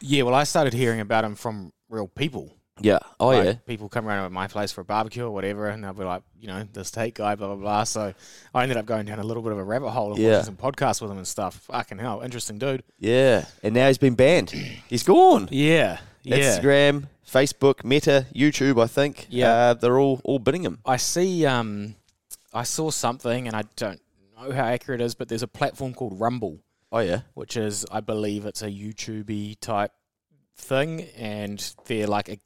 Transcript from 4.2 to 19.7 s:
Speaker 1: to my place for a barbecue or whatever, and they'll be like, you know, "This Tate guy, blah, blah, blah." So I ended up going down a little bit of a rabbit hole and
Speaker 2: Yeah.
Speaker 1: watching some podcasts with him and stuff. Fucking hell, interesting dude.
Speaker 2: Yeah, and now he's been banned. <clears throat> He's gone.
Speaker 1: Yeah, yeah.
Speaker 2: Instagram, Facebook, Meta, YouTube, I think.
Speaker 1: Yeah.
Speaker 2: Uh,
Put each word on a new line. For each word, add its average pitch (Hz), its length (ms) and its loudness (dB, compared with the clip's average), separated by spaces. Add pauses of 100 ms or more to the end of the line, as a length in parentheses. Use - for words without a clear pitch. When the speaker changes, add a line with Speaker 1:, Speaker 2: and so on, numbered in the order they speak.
Speaker 1:
to 90 60 -8
my 92 160 -6
place 104 240 -6
for 98 100 -14
a 87 40 -14
barbecue 110 400 -4
or 113 60 -8
whatever, 101 380 -6
and 107 140 -10
they'll 95 100 -12
be 98 100 -10
like, 90 200 -8 (160)
you 110 80 -20
know, 95 260 -10
"This - 180 -12
Tate 117 220 -6
guy, 104 220 -4
blah, 101 120 -10
blah, 101 80 -8
blah." 104 300 -2
So 104 280 -6 (420)
I 123 80 2
ended 127 140 -2
up 107 100 -4
going 107 180 -4
down 107 140 -10
a 101 40 -6
little 113 200 -6
bit 113 80 -4
of 104 80 -6
a 95 40 -6
rabbit 113 280 -4
hole 110 220 -4
and 104 60 -6
Speaker 2:
Yeah. 107 200 6
Speaker 1:
watching 101 160 -6
some - 20 -20
podcasts 131 460 -2
with 101 80 -8
him 98 60 -10
and 92 100 -12
stuff. 95 280 -8 (160)
Fucking 107 280 -8
hell, 110 220 -8
interesting 120 360 -10
dude. 131 240 -4 (180)
Speaker 2:
Yeah, 117 460 4 (180)
and 107 120 0
now 131 120 6
he's 131 120 6
been 131 160 6
banned. 131 360 6
<clears throat> - 380 -12
He's 120 140 -2
gone. 302 480 8
Speaker 1:
Yeah, 139 480 2 (240)
yeah. 131 140 0
Speaker 2:
Instagram, 139 720 4 (240)
Facebook, 135 520 2
Meta, 139 500 4
YouTube, 135 500 4
I 117 40 2
think. 143 420 -2
Speaker 1:
Yeah. 123 220 2
Speaker 2:
Uh, 120 240 6